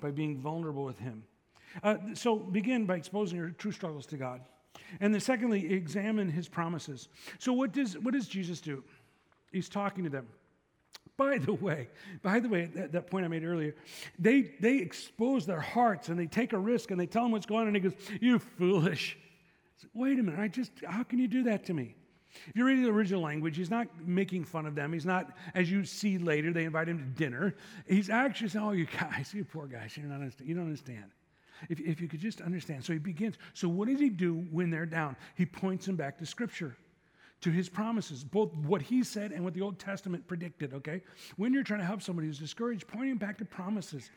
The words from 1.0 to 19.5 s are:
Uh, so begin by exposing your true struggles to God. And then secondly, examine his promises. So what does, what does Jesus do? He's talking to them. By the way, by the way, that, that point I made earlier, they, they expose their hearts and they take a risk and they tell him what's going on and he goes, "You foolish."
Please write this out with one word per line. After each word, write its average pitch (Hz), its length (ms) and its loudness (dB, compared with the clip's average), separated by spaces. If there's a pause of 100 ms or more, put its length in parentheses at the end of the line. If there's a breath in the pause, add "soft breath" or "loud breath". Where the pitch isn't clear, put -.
Uh, 214 140 4 (160)
so 233 220 2
begin 214 520 0
by 180 80 2
exposing 180 420 -2
your 170 140 -4
true 196 220 -4
struggles 151 340 -6
to 151 100 -8
God. 127 240 -6 (580 loud breath)
And 202 120 6
then 208 100 4
secondly, 208 520 2
examine 190 560 0
his 165 180 -2
promises. 165 600 -6 (300 loud breath)
So 254 120 2
what 254 200 4
does, 233 260 0
what 247 160 0
does 269 140 0
Jesus 185 340 -4
do? 139 220 -6 (680 soft breath)
He's 185 180 -2
talking 196 340 -2
to 165 60 -2
them. 135 180 -6 (880)
By 277 220 4
the 190 140 0
way, 156 360 -2 (320 loud breath)
by 202 180 2
the 240 80 0
way, 180 180 2 (100)
that, 170 160 -6
that 170 180 -2
point 185 160 0
I - 20 -2
made 165 160 -2
earlier, 160 320 0 (440 loud breath)
they, 233 400 6
they 240 180 6
expose 240 720 0
their 180 120 0
hearts 220 500 2
and 170 100 0
they 170 80 0
take 226 260 0
a 202 60 2
risk 214 320 0
and 180 80 0
they 175 80 0
tell 226 180 0
him 233 60 4
what's 214 160 -2
going 220 140 2
on 220 60 2
and 208 80 2
he 202 60 4
goes, 185 160 2 (240 loud breath)
"You 240 160 8
foolish." 180 800 2 (800 soft breath)